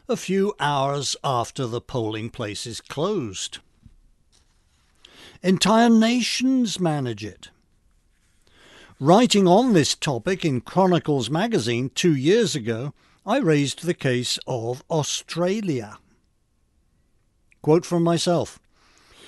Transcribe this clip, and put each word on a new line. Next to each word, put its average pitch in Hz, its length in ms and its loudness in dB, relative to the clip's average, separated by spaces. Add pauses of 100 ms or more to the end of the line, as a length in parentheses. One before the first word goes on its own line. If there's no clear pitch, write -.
a 233 80 -2
few 196 420 -2
hours 143 640 -2
after 127 420 -2
the 117 140 -6
polling 110 500 -6
places 107 520 -10
closed. 151 760 -6 (1800)
Entire 214 480 4
nations 233 920 2
manage 131 420 -2
it. - 260 -16 (1500)
Writing 196 480 6
on 226 240 6
this 156 240 4
topic 151 480 -4
in 135 160 0
Chronicles 151 720 0
magazine 135 640 -2
two 175 180 2
years 156 420 2
ago, 117 380 -6 (320)
I 214 120 0
raised 151 480 0
the 170 80 -2
case 123 520 -2
of 123 440 -6
Australia. 165 1080 -4 (1600)
Quote 165 240 2
from 170 180 0
myself, 170 560 0 (680)